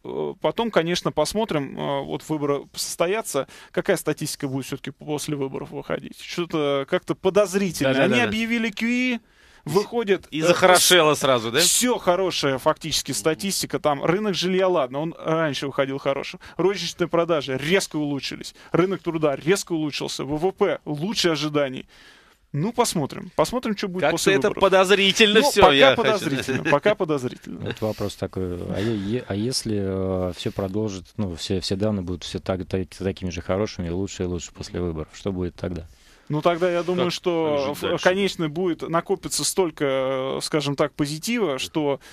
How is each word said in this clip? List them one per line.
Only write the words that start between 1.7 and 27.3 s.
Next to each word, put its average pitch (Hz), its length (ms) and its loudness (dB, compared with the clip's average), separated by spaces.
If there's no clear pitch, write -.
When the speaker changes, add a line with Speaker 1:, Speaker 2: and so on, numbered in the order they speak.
Speaker 1:
э, 143 240 -4
вот 151 260 -8
выборы 143 340 -2
состоятся, 180 720 -2
какая 180 260 0
статистика - 520 -4
будет 131 180 -4
всё-таки - 240 -8
после 147 460 -6
выборов 139 340 -6
выходить. - 500 -8
Что-то 147 680 -2
как-то 170 240 -2
подозрительно. 190 800 2
Speaker 2:
Да-да-да-да. - 240 4
Speaker 1:
Они 240 80 4
объявили 226 460 -2
кью 226 180 -4
и, 247 260 0
Speaker 2:
И 226 40 -6
с-, 147 40 -6
Speaker 1:
выходит, 202 600 0
Speaker 2:
и 147 100 -2
Speaker 1:
э, 165 40 2
Speaker 2:
захорошело 175 680 6
сразу, 120 380 2
да? 139 80 2
Speaker 1:
всё 220 380 2
хорошее 170 600 0
фактически 151 540 -2
Speaker 2:
Мгм. 123 80 -4
Speaker 1:
статистика. 160 580 -2
Там 143 260 0
рынок 196 300 0
жилья, 185 320 2
ладно, 143 320 0
он 165 180 -4
раньше 156 520 -2
выходил 135 300 -2
хорошим. 139 420 -4
Розничные 175 500 0
продажи 156 500 0
резко 165 380 0
улучшились. 147 640 -6
Рынок 180 280 2
труда 156 360 0
резко 170 380 0
улучшился. 147 500 -4
В 143 140 -4
В 180 120 2
П 185 340 0
лучше 170 460 -2
ожиданий. 147 560 -2
Ну, 165 160 0
посмотрим. 185 640 -2
Посмотрим, 220 400 0
что 202 140 -4
будет 180 140 -4
Speaker 2:
Как-то 151 140 4
Speaker 1:
после 190 180 4
Speaker 2:
это 202 140 4
Speaker 1:
выборов. - 120 0
Speaker 2:
подозрительно 196 800 6
Speaker 1:
Ну, 277 100 4
Speaker 2:
всё, 202 120 6
Speaker 1:
пока 151 100 10
Speaker 2:
я 139 240 8
хочу 240 60 0
Speaker 1:
подозрительно, 135 640 0
Speaker 2:
<laughs> 160 60 0
Speaker 1:
пока 175 240 4
подозрительно. 147 640 -4